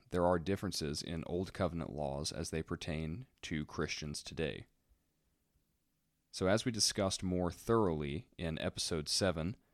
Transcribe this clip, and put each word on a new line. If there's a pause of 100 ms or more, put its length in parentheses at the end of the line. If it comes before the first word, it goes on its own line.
(120)
there
are
differences
in
Old
Covenant
laws
as
they
pertain (160)
to
Christians
today. (1600)
So
as
we
discussed
more
thoroughly (100)
in
episode
seven, (180)